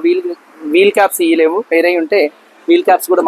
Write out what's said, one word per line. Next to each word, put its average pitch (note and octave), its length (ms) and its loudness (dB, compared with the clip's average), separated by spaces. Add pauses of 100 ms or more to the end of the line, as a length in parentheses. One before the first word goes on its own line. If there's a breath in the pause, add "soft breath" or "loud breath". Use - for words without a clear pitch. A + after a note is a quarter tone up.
వీల్, F3 200 0 (480)
వీల్ G3 240 4
క్యాప్స్ - 300 0
ఇయ్యలేవు, E3 320 0 (120)
వేరే E3 200 0 (100)
ఉంటే E3 180 -2 (500)
వీల్ F3+ 200 2
క్యాప్స్ F3+ 240 0
కూడా F3 160 2